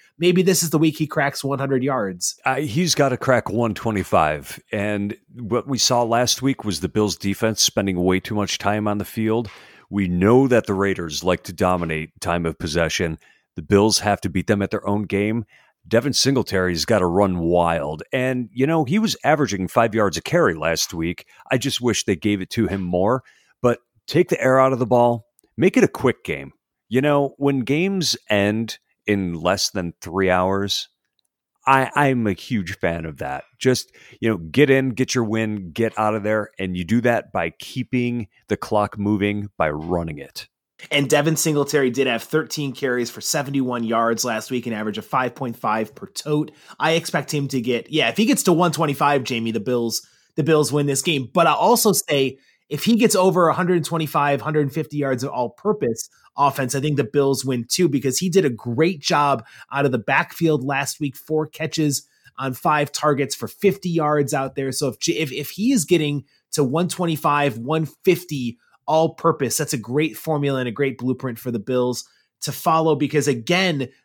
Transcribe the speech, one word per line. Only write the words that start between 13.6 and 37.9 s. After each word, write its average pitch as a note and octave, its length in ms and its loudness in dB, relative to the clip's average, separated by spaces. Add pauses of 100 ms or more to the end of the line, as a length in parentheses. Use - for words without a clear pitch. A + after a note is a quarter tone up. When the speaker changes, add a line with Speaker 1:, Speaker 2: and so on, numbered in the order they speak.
Speaker 2:
Bills G#2 360 4
have G#2 220 0
to G2 80 -6
beat F2+ 180 -2
them G2+ 160 0
at G2 80 -4
their - 160 -6
own G2+ 160 0
game. G#2 420 -2 (440)
Devin A#2+ 240 2
Singletary's F#2 720 0
gotta G2 220 2
run F2+ 340 2
wild. E2+ 720 0
And, B2+ 400 -2
you B2+ 160 0
know, D#3+ 160 2
he F3 160 0
was A3 240 -2
averaging A#2 420 2
five A2+ 300 0
yards G2+ 200 2
a E2+ 60 -6
carry D3 320 2
last D#2+ 400 -2
week. E2+ 320 -4 (240)
I C3 80 2
just C3 220 -4
wish A#2+ 240 0
they G#2 100 0
gave G2+ 260 0
it F2+ 100 -10
to G#2+ 180 0
him F#2+ 140 -4
more. F#2 420 0 (360)
But A#2+ 200 2 (260)
take F3 220 2
the - 120 -2
air C3 200 4
out C3 120 4
of A#2+ 60 -2
the B2 80 -2
ball. A#2+ 400 2 (300)
Make E3 200 2
it B3 60 6
a E3+ 60 4
quick - 340 -2
game. C#2 300 -8 (360)
You A#2+ 120 0
know, C#3+ 380 2
when C#3 220 2
games E3 560 0 (140)
end G#2+ 480 0 (280)
in F#2+ 280 0
less F2 360 0
than F2 300 -4
three F#2 300 0
hours, F#2+ 580 0 (800)
I, C3 300 4
I'm C3 320 2
a F#2+ 60 0
huge F#2+ 440 -6
fan E2+ 280 -4
of D2 120 -12
that. C2+ 240 -8 (160)
Just, - 320 0 (300)
you A2+ 80 0
know, A2 80 2
get E2+ 340 2
in, C3+ 200 2
get B2+ 260 -2
your A#2+ 80 2
win, G#2+ 480 -4
get A2+ 260 -2
out G#2+ 160 2
of G#2 80 -4
there. G#2+ 280 -2 (100)
And F#2 160 -4
you F2+ 80 -4
do A2 160 2
that A#2 320 0
by E2+ 180 -2
keeping A#2+ 800 -6 (180)